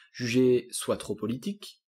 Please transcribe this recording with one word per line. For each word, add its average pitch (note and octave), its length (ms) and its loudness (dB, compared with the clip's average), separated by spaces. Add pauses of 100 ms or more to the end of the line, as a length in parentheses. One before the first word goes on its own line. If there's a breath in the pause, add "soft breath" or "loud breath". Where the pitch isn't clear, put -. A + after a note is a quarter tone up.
(140 soft breath)
jugées B2 580 2
soit - 240 -2
trop G2+ 200 -6
politiques, C3 640 -8 (180)